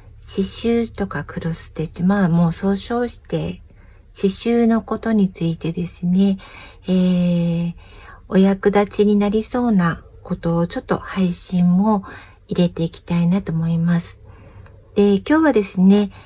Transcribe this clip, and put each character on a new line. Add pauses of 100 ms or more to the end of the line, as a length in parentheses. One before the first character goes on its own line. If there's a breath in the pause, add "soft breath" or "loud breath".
(280 loud breath)
刺
繍
と
か
ク
ロ
ス
ス
テ
ッ
チ、
ま
あ、
も
う
総
称
し
て、 (540 soft breath)
刺
繍
の
こ
と
に
つ
い
て
で
す
ね、 (480 loud breath)
え
ー、 (540 loud breath)
お
役
立
ち
に
な
り
そ
う
な (200)
こ
と
を
ち
ょ
っ
と
配
信
も (440 loud breath)
入
れ
て
い
き
た
い
な
と
思
い
ま
す。 (760 soft breath)
で、
今
日
は
で
す
ね、 (140)